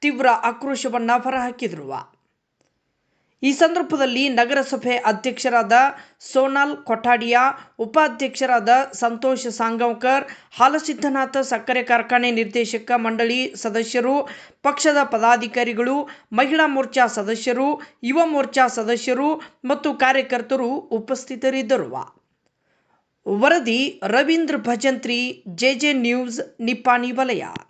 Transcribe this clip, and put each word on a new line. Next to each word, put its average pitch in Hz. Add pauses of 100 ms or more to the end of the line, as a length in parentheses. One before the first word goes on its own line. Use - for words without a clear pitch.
ತೀವ್ರ 269
ಆಕ್ರೋಶವನ್ನ 240 (120)
ಹೊರಹಾಕಿದ್ರು. 247 (1600)
ಈ 269
ಸಂದರ್ಭದಲ್ಲಿ 277
ನಗರಸಭೆ 247
ಅಧ್ಯಕ್ಷರಾದ 233 (480)
ಸೋನಾಲ್ 277
ಕೊಠಾಡಿಯಾ, 233 (380)
ಉಪಾಧ್ಯಕ್ಷರಾದ 254 (240)
ಸಂತೋಷ್ 240
ಸಾಂಗಾಂವ್ಕರ್, 233 (340)
ಹಾಲಸಿದ್ದನಾಥ 269
ಸಕ್ಕರೆ 254
ಕಾರ್ಖಾನೆ 240
ನಿರ್ದೇಶಕ 226
ಮಂಡಳಿ 233
ಸದಸ್ಯರು, 233 (480)
ಪಕ್ಷದ 285
ಪದಾಧಿಕಾರಿಗಳು, 240 (240)
ಮಹಿಳಾ 285
ಮೋರ್ಚಾ 262
ಸದಸ್ಯರು, 226 (340)
ಯುವ 277
ಮೋರ್ಚಾ 277
ಸದಸ್ಯರು 247 (240)
ಮತ್ತು 285
ಕಾರ್ಯಕರ್ತರು 254 (280)
ಉಪಸ್ಥಿತರಿದ್ದರು. 247 (1400)
ವರದಿ 233
ರವೀಂದ್ರ 285
ಭಜಂತ್ರಿ, 240
ಜೆ 226
ಜೆ 294
ನ್ಯೂಸ್, 247 (180)
ನಿಪ್ಪಾಣಿ 247
ವಲಯ. 247 (260)